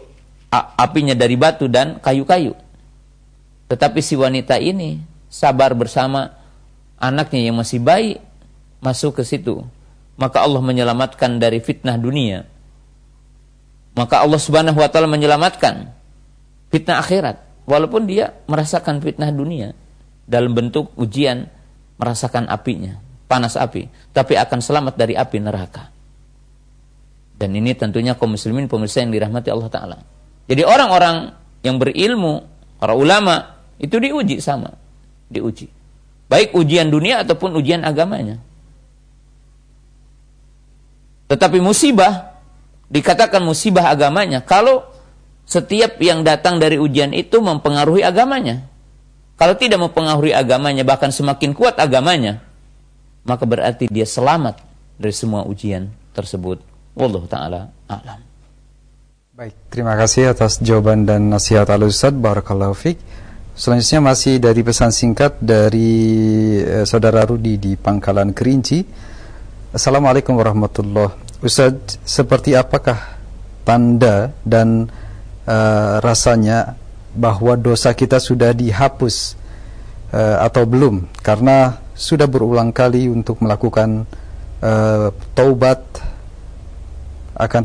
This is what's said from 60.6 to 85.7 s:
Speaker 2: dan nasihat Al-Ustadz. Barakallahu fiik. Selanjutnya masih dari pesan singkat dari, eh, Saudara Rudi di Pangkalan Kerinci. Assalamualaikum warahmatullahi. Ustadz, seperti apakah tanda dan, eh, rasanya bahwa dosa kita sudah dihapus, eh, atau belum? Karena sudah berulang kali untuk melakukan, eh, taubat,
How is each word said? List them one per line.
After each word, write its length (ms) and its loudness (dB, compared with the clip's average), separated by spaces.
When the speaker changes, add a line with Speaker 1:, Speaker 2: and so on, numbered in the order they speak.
Speaker 2:
dan 240 2
nasihat 400 2
Al-Ustadz. 480 2
Barakallahu 560 -2
fiik. 240 -4
Selanjutnya 480 2
masih 400 2
dari 240 4
pesan 240 2
singkat 480 0
dari, 1200 2
eh, 240 0
Saudara 400 4
Rudi 360 0
di 200 -4
Pangkalan 560 -2
Kerinci. 480 0
Assalamualaikum 640 2
warahmatullahi. 800 0
Ustadz, 640 0
seperti 560 2
apakah 600 -2
tanda 800 4
dan, 480 2
eh, 560 2
rasanya 720 2
bahwa 400 2
dosa 400 2
kita 240 2
sudah 320 2
dihapus, 880 -2
eh, 280 2
atau 280 2
belum? 400 2
Karena 560 4
sudah 320 2
berulang 480 2
kali 320 2
untuk 360 -2
melakukan, 640 0
eh, 520 2
taubat, 480 4